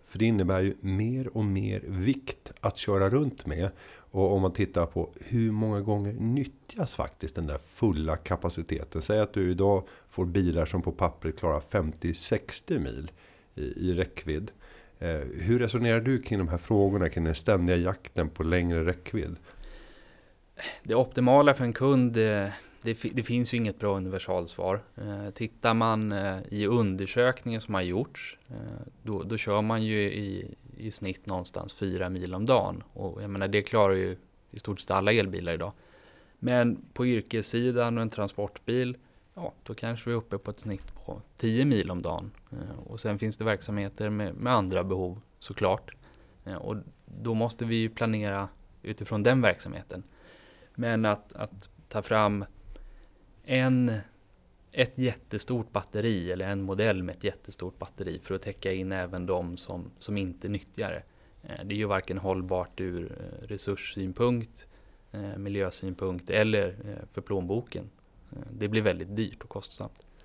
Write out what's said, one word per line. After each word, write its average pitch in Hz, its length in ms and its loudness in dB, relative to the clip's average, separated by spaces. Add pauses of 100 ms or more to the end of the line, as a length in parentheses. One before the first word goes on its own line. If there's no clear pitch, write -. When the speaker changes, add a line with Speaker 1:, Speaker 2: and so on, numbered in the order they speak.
Speaker 1:
för - 140 -12
det 110 60 4
innebär 95 360 4
ju 98 180 2
mer 110 580 0
och 107 80 2
mer 101 420 0
vikt 98 720 -2
att - 180 -2
köra 98 320 4
runt 135 360 0
med. 82 240 0 (420)
Och 95 220 4
om 95 80 4
man 92 120 2
tittar 90 320 2
på 82 240 -2 (100)
hur 113 320 2
många 107 300 0
gånger 104 320 0
nyttjas 131 800 -2
faktiskt - 400 -6
den 82 120 -2
där 71 100 -4
fulla 80 580 0
kapaciteten. - 840 -4
Säg 107 180 2
att 107 140 0
du 92 180 2
idag 95 360 4 (220)
får 92 160 -2
bilar 87 400 2
som 87 160 0
på 87 100 -2
pappret - 480 -2
klarar 76 200 2
femtio, 82 540 -2
sextio - 640 -2
mil 73 320 -6 (440)
i, 76 340 -2
i 90 40 2
räckvidd. 85 580 -2 (480)
Eh, 80 220 -2 (120)
hur 113 260 2
resonerar 117 420 4
du 123 200 2
kring 104 180 -2
de 87 80 2
här 85 100 0
frågorna, 98 520 4
kring 85 140 0
den 80 120 2
ständiga 90 420 4
jakten 87 520 0
på - 140 -6
längre 85 420 2
räckvidd? 85 500 -2 (1500)
Speaker 2:
Det 107 120 0
optimala 131 580 8
för 131 100 0
en 120 100 0
kund, 127 440 4
eh, 104 300 4 (340)
det 113 140 -2
fi-, - 180 -6
det 120 100 -2
finns 120 300 0
ju 120 40 0
inget 110 220 -2
bra 101 180 2
universalsvar. 92 840 -2 (120)
Eh, 104 340 -8
tittar 113 440 0
man, 110 380 2
eh, 98 260 -2 (120)
i 104 180 0
undersökningar 113 920 2
som 107 140 -6
har 95 80 2
gjorts, 92 560 -4 (100)
eh, - 400 -12 (160)
då, 101 200 -4
då 107 140 -2
kör 104 240 2
man 110 220 2
ju 107 180 2
i, 98 540 -4 (220)
i 107 140 -8
snitt - 340 -8
någonstans 87 480 -6
fyra 90 360 -2
mil 90 240 -4
om 98 120 -2
dagen. 95 380 2 (100)
Och 101 300 -8
jag 101 60 -8
menar, 98 180 -2
det 101 140 4
klarar 101 320 6
ju 92 240 0 (340)
i 110 80 -12
stort 98 200 -6
sett - 120 -8
alla 95 200 6
elbilar 92 420 2
idag. 85 180 -4 (680)
Men 120 540 2
på 123 120 0
yrkessidan 117 920 2
och 113 40 0
en 113 80 -2
transportbil, 117 880 -2 (360)
ja, 175 200 -8 (100)
då 117 100 -10
kanske 113 360 -6
vi 120 40 0
är 117 40 0
uppe 104 200 -4
på 104 140 -8
ett - 80 -14
snitt - 360 -8 (100)
på - 160 -10 (160)
tio 117 280 2
mil 110 260 4
om 90 100 -4
dagen. 85 300 -4 (200)
Eh, - 360 -10
och 113 120 -12
sen 104 200 -2
finns 107 180 -2
det 107 60 -6
verksamheter 104 640 -2
med, 104 260 -2
med 123 180 0
andra 90 300 4
behov 95 380 -2 (180)
såklart. - 560 0 (500)
Eh, 98 100 -8
och 107 200 -6 (300)
då 113 280 -6
måste 113 320 0
vi 113 100 0
ju 110 140 2
planera 104 580 0 (340)
utifrån 104 420 -4
den 127 180 8
verksamheten. - 640 0 (720)
Men 113 300 2
att, 104 280 2
att - 360 -12 (200)
ta 107 120 -4
fram 104 440 4 (1000)
en, 127 480 4 (800)
ett 131 260 0
jättestort 120 760 -4
batteri 101 600 -2
eller 92 160 -4
en 101 140 -2
modell 98 420 0
med 87 120 -8
ett - 80 -12
jättestort - 560 -8
batteri 85 440 -8
för 95 120 -4
att 95 60 -6
täcka 98 300 -6
in 92 200 -2
även 90 340 -4
de 90 320 -2
som, - 420 -10
som 104 180 -4
inte 92 320 -4
nyttjar 101 420 -6
det. 80 120 -8 (460)
Eh, - 160 -12
det 101 100 -6
är - 20 -2
ju 107 80 0
varken 95 320 0
hållbart 92 640 -2
ur, 87 300 -6
eh, - 360 -12
resurssynpunkt, 104 1200 -4 (440)
eh, 101 260 -8
miljösynpunkt 95 920 -4
eller, 104 380 4
eh, 104 460 -10
för 98 80 -8
plånboken. 95 680 -4 (420)
Eh, - 60 -14 (140)
det 110 160 -4
blir 107 140 2
väldigt 92 340 0
dyrt - 280 -4
och - 60 -16
kostsamt. - 560 -12 (200)